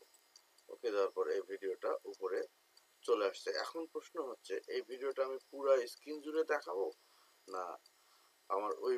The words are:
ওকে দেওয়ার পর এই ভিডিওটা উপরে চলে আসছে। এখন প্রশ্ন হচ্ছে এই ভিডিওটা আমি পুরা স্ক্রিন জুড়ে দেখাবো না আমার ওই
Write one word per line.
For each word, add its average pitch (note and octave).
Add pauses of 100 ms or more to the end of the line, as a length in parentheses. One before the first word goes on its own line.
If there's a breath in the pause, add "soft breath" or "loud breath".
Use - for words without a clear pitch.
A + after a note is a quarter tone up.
(720)
ওকে -
দেওয়ার G2
পর F#2 (100)
এই G2
ভিডিওটা G2 (200)
উপরে F#2+ (680)
চলে G#2+
আসছে। - (140)
এখন - (120)
প্রশ্ন - (140)
হচ্ছে G#2+ (220)
এই B2+
ভিডিওটা C3
আমি C3+ (120)
পুরা C#3 (200)
স্ক্রিন D3+
জুড়ে D#3 (100)
দেখাবো F3 (680 loud breath)
না F#2 (920 soft breath)
আমার G#2 (140)
ওই B2+